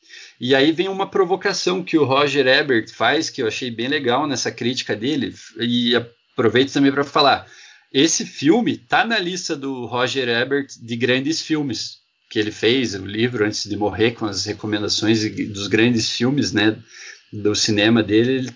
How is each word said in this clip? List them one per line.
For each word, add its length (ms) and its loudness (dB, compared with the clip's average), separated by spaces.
E 140 2
aí 160 6
vem 180 0
uma 180 -4
provocação 760 0
que 160 0
o 60 2
Roger 420 2
Ebert 460 2
faz, 380 0
que 120 -6
eu 60 0
achei 220 -6
bem 180 -6
legal 380 0
nessa 240 -4
crítica 440 -4
dele, 400 -4
e 380 0
aproveito 760 0
também 200 4
pra 120 0
falar, 420 2
esse 340 2
filme 500 2
tá 280 0
na 140 -2
lista 360 -4
do 320 -6
Roger 420 0
Ebert 400 0
de 160 -8
grandes 440 0
filmes 580 -4
que 120 -2
ele 100 -2
fez, 440 0
o 120 -8
livro 380 0
Antes 240 -4
de 80 -6
Morrer, 360 0
com 140 -6
as 180 -6
recomendações 800 -2
dos 160 -8
grandes 420 2
filmes, 400 0
né, 260 2
do 220 -2
cinema 480 2
dele, 300 2
ele, 240 -4